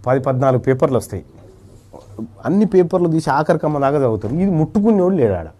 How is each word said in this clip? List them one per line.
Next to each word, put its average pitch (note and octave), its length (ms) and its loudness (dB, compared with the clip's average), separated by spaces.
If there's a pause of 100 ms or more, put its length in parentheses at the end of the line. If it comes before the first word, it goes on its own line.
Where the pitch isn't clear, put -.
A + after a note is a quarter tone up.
పది C3 120 0
పద్నాలుగు C3 420 0
పేపర్లు C3 360 0
వస్తాయి. G2+ 280 -6 (1200)
అన్ని G3 200 2
పేపర్లు F3+ 420 2
తీసి D#3+ 220 -2
ఆఖరి D#3 300 0
కమ్మ D3+ 200 -2
దాకా C#3 180 0
చదువుతారు. A2+ 360 -2
ఇది F#3 180 0
ముట్టుకునేవాడు F#3+ 640 2
లేడు A#2 180 2
ఆడ. E2 140 -6 (120)